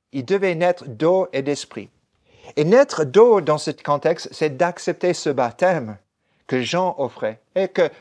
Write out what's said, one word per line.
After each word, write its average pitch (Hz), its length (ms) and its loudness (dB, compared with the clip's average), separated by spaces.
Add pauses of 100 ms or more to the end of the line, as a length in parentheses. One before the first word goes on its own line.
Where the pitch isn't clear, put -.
(120)
Il 135 120 -6
devait 185 320 0
naître 175 320 -2
d'eau 156 440 0
et 135 100 -2
d'esprit. 135 460 -8 (680)
Et 151 80 2
naître 220 400 4
d'eau 208 360 6
dans 151 180 0
ce 156 120 -6
contexte, 147 640 -2
c'est 147 240 -4
d'accepter 175 580 -2
ce - 160 -4
baptême 127 640 -2 (520)
que 127 140 0
Jean 170 360 -2
offrait 117 420 -6 (140)
et 185 140 0
que 185 200 0 (120)